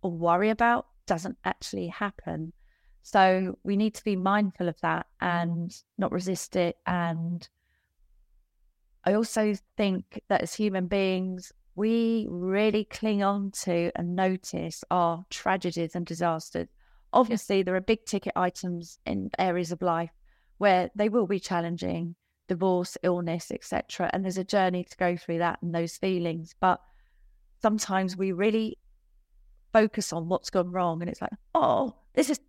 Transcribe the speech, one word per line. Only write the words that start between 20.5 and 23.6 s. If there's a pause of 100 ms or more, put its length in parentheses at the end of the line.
where
they
will
be
challenging, (320)
divorce,
illness,
et